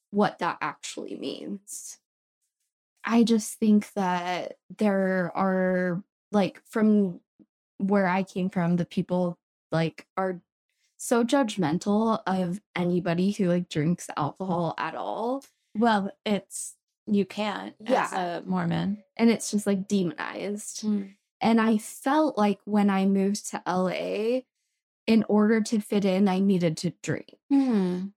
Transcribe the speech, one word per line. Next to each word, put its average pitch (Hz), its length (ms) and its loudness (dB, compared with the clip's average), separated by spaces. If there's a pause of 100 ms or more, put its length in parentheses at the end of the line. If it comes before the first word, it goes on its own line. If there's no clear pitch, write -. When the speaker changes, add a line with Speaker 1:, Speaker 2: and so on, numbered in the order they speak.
(120)
Speaker 1:
what 202 280 0
that 170 220 -4
actually - 540 -10
means. - 840 -12 (1040)
I 233 200 4
just 220 340 0
think 208 360 4
that 180 640 -4 (200)
there 190 580 0
are, 185 680 0 (280)
like, 196 380 0
from 208 500 2 (600)
where 196 260 2
I 185 160 0
came 185 300 -4
from, 175 240 0
the 175 100 0
people, 180 540 -2 (320)
like, 160 340 -2 (100)
are 185 240 -4 (580)
so 240 260 0
judgmental 214 1040 0
of 185 340 -2 (140)
anybody 180 560 0
who, 202 160 0
like, 175 220 0
drinks 165 460 -2
alcohol 170 640 -4
at 156 160 -6
all. 233 500 -6 (320)
Speaker 2:
Well, 208 360 2 (160)
it's, - 480 -4 (320)
you 202 180 2
can't 202 540 -6
Speaker 1:
Yeah. 220 260 0
Speaker 2:
as - 80 -8
a 175 320 -4
Mormon. 180 580 -2 (140)
Speaker 1:
And 233 140 6
it's - 180 -4
just, 208 160 -2
like, 196 220 -2
demonized. 202 960 -4
Speaker 2:
Mm. 202 320 -4 (260)
Speaker 1:
And 226 180 4
I 220 200 2
felt 302 580 0
like 208 280 2
when 202 260 2
I 190 160 2
moved 196 420 0
to - 180 -10
L 185 220 0
A, 202 560 -2 (600)
in 220 200 4
order 214 320 4
to 214 220 0
fit 202 240 -2
in, 190 220 4
I 185 100 2
needed 180 400 2
to 180 140 -2 (100)
drink. - 320 -6 (180)
Speaker 2:
Mm. 196 640 2